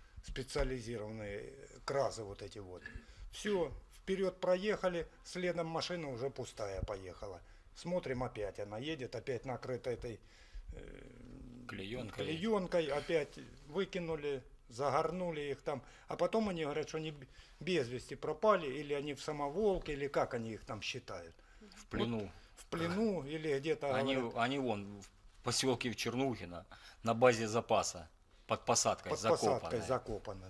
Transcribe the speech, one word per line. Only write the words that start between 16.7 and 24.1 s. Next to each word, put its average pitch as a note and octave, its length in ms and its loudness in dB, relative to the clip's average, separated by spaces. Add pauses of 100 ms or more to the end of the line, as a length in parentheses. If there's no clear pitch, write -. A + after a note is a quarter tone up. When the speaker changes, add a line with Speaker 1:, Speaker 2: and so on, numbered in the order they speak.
Speaker 1:
что D#3+ 80 -4
они D#3 140 -4
б-, C#3 160 -12 (320)
без D3+ 280 2
вести C3 280 -6
пропали, D#3+ 520 4
или C#3+ 260 -2
они C#3+ 200 -2
в - 80 -10
самоволке, D3+ 720 2
или C#3 140 -2
как C#3 260 2
они A2+ 200 -2
их G2 120 -8
там G#2+ 160 -6
считают. F2 520 -8 (440)
Speaker 2:
В - 80 -18
плену. A2+ 340 0
Speaker 1:
Вот F#2 100 -4 (260)
в - 100 -18
плену F3 580 0
или D3+ 360 0
где-то, C#3+ 360 2
Speaker 2:
Они, C3+ 200 4